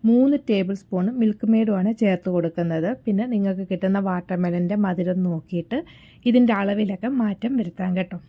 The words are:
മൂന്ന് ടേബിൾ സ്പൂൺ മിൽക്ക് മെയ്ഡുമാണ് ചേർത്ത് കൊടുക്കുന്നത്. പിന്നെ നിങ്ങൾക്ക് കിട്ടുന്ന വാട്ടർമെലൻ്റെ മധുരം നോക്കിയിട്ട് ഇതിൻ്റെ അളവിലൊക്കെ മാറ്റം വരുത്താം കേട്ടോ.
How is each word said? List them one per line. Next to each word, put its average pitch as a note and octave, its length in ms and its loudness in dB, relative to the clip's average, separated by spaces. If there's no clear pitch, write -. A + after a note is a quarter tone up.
മൂന്ന് B3+ 320 6
ടേബിൾ G3 320 0
സ്പൂൺ F#3 240 -2
മിൽക്ക് G#3+ 340 0
മെയ്ഡുമാണ് G#3+ 360 2
ചേർത്ത് F#3+ 340 2
കൊടുക്കുന്നത്. E3 540 -2
പിന്നെ G#3 260 0
നിങ്ങൾക്ക് G3 400 -2
കിട്ടുന്ന F#3+ 360 0
വാട്ടർമെലൻ്റെ F3+ 760 -2
മധുരം F#3 340 0
നോക്കിയിട്ട് E3+ 500 -4
ഇതിൻ്റെ A#3+ 300 6
അളവിലൊക്കെ G3+ 500 -2
മാറ്റം G#3+ 380 -2
വരുത്താം F#3 380 -4
കേട്ടോ. F#3 200 -6